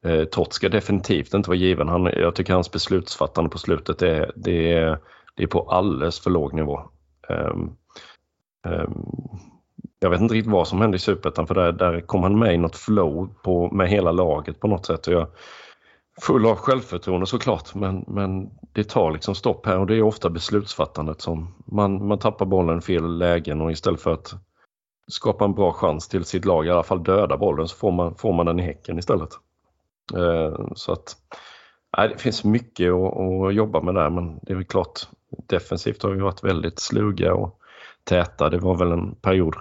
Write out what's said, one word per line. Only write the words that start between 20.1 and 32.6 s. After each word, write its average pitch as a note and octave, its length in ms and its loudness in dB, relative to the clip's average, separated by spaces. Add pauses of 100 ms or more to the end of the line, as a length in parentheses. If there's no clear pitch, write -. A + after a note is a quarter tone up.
beslutsfattandet E2 920 -4
som E2+ 340 -6 (100)
man, G2+ 420 0
man G2+ 120 0
tappar G#2 260 0
bollen F2+ 320 2
i E2 40 -4
fel E2+ 360 -2
lägen E2+ 440 0
och E2 100 0
istället D#2+ 300 -2
för E2+ 120 0
att - 200 -8 (720)
skapa - 380 0
en G2 80 0
bra F#2 200 2
chans D#2 340 -2
till F2+ 180 -4
sitt F2+ 200 -4
lag, E2 200 2
i E2+ 40 -2
alla F2 140 4
fall F2 200 -2
döda F#2 340 2
bollen, D#2+ 300 0
så - 80 -12
får G#2 160 0
man, F2 240 0
får G2 180 -2
man E2+ 120 2
den E2+ 140 0
i F2+ 40 -2
häcken E2+ 360 -8
istället. E2 300 -2 (840)
Eh, E2 500 0 (100)
så - 160 -8
att, - 240 -8 (840)
nej, G#2+ 120 4
det - 120 -6
finns A2+ 220 -2
mycket G#2 500 2